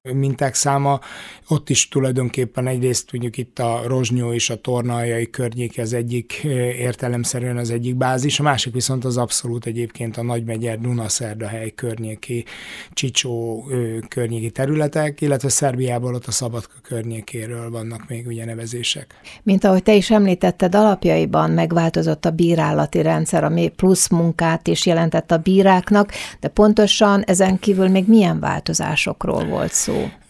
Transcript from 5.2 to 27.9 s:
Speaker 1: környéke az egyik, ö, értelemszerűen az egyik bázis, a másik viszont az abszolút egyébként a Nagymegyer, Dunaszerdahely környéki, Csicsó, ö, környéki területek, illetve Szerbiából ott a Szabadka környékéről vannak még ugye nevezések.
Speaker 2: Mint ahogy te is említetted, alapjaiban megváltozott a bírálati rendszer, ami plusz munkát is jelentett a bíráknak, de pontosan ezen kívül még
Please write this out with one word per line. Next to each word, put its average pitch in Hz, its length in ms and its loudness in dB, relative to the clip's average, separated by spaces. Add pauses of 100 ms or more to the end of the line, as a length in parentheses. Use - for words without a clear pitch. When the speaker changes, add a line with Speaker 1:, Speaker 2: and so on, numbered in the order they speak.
Speaker 1:
környéke 120 520 -6
az 113 120 -4
egyik, 120 500 -4
ö, 151 40 -4 (220)
értelemszerűen 123 880 -4
az 120 120 -4
egyik 120 260 -4
bázis, 131 440 0
a 147 40 -2
másik 131 300 0
viszont 127 320 -2
az 123 120 -2
abszolút 120 480 -4
egyébként 117 520 -6
a 117 60 -6
Nagymegyer, 117 560 -4
Dunaszerdahely 110 960 -6
környéki, 113 720 -8 (480)
Csicsó, 117 760 -4
ö, 120 280 -2 (100)
környéki 113 440 -4
területek, 151 680 -2
illetve 143 280 0
Szerbiából 123 640 -2
ott 120 120 -8
a 117 60 -10
Szabadka 120 500 -6
környékéről 117 880 -10
vannak 113 380 -10
még 120 200 -10
ugye 113 180 -8
nevezések. 117 680 -8 (280)
Speaker 2:
Mint 196 200 4
ahogy 190 200 4
te 214 120 6
is 202 160 4
említetted, 185 640 4
alapjaiban 160 760 4
megváltozott 165 760 0
a 165 60 2
bírálati 160 680 2
rendszer, 160 420 2
ami 165 240 2
plusz 185 420 2
munkát 165 580 0
is 170 180 0
jelentett 165 460 2
a 165 60 6
bíráknak, 190 760 4 (280)
de - 80 -4
pontosan 208 760 4
ezen 190 360 2
kívül 190 280 4
még 190 200 4